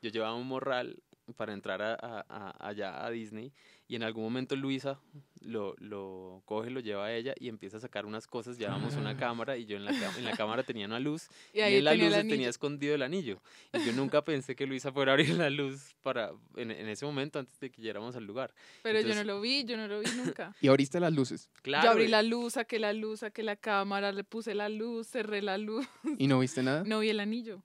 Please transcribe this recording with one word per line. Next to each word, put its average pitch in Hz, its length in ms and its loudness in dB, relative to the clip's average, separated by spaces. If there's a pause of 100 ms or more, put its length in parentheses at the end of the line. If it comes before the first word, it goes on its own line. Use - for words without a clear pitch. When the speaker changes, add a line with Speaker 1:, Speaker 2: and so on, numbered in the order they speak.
Speaker 1:
yo 117 100 -6
llevaba 110 240 0
un 123 120 -4
morral 131 560 -2 (340)
para 107 160 -4
entrar 101 300 -2
a, 107 120 0
a, 117 320 -8
a, 98 420 -10
allá 98 360 -6
a 117 60 -4
Disney 113 420 -8 (340)
y 120 100 -8
en 113 60 -4
algún 110 220 -2
momento 127 320 -2
Luisa 135 420 -2 (440)
lo, 104 360 -4
lo 95 680 -10
coge, 110 240 -2
lo 127 100 -6
lleva 104 240 -4
a 110 80 -2
ella 117 260 -4
y 123 120 -8
empieza 104 260 -12
a 110 40 -10
sacar 104 260 -6
unas 107 200 -8
cosas, 120 300 -8
llevamos 101 380 -2
una 104 200 -2
Speaker 2:
<laughs> 123 160 0
Speaker 1:
cámara 120 280 -4
y 117 80 -10
yo 104 100 -6
en 101 80 -8
la 104 60 -4
ca-, 214 260 -2
en 123 80 -6
la 113 100 -2
cámara 113 280 0
tenía 113 240 -4
una 110 120 -4
luz 147 300 -4 (120)
Speaker 3:
<laughs> - 120 -20
Y 202 60 0
Speaker 1:
y - 20 2
Speaker 3:
ahí 202 160 6
Speaker 1:
en 170 80 8
la 151 60 8
Speaker 3:
tenía - 160 8
el - 60 8
Speaker 1:
luz 208 80 8
Speaker 3:
anillo. 220 140 2
Speaker 1:
tenía 123 140 2
escondido 143 460 0
el 139 80 2
anillo 135 400 -2 (320)
y 339 100 0
yo 117 80 2
nunca 139 320 2
pensé 135 320 -2
que 139 100 -2
Luisa 135 240 -4
fuera 135 220 4
a - 40 8
abrir 147 180 4
la 165 160 4
luz 139 500 -4
para, 117 320 -2 (240)
en, 117 140 -4
en 104 180 -6
ese 107 160 -4
momento 147 340 -2
antes - 220 -10
de 131 100 -8
que 117 120 -20
llegáramos 110 340 -6
al 113 80 -8
lugar. 113 300 -6 (280)
Speaker 3:
Pero 220 120 0
yo 220 60 6
Speaker 1:
Entonces 214 260 0
Speaker 3:
no 202 80 -2
lo 202 80 -4
vi, 262 220 0
yo 226 120 -4
no 220 100 -4
lo 208 140 -4
vi 220 60 -2 (100)
nunca. 202 400 -6
Speaker 2:
<laughs> - 60 -6
¿Y 139 60 6
abriste 139 300 6
las 170 140 4
luces? 131 380 0 (100)
Speaker 1:
Claro, 143 240 2
Speaker 3:
Yo 226 60 10
abrí 226 140 8
Speaker 1:
eh. 226 40 4
Speaker 3:
la 214 140 8
luz, 233 320 0
saqué 233 240 -2
la 208 160 2
luz, 220 280 -4
le 202 1000 0
puse 220 300 -6
la 208 160 0
luz, 226 380 -4
cerré 214 340 -2
la 196 160 0
luz. 220 280 -2 (180)
<laughs> 285 140 -2
Speaker 2:
¿Y 135 80 4
no 135 120 8
viste 127 240 2
nada? 143 240 2
Speaker 3:
No 214 140 2
vi 220 100 2
el 208 100 2
anillo. 214 440 -6